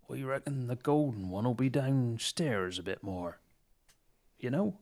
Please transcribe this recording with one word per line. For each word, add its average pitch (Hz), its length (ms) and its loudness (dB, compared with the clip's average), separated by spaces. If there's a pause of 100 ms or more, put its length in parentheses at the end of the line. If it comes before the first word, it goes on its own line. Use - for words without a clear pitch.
We 135 160 -6
reckon 135 440 -2
the 123 80 0
golden 131 540 2
one 95 160 -2
will 123 80 4
be 127 160 2
downstairs 123 1080 0
a 90 40 -8
bit 92 200 -6
more. 90 360 -6 (1000)
You 127 100 -6
know? 185 320 0